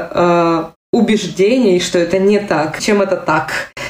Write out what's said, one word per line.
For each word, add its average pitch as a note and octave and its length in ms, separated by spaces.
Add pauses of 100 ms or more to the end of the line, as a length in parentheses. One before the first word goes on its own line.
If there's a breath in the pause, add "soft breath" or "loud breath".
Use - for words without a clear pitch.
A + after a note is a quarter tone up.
(120)
э, E3+ 520 (280)
убеждений, G3+ 880
что F3+ 180
это F3 200
не G3+ 200
так, D#3 420
чем G3+ 220
это F#3 140
так. - 340 (400 loud breath)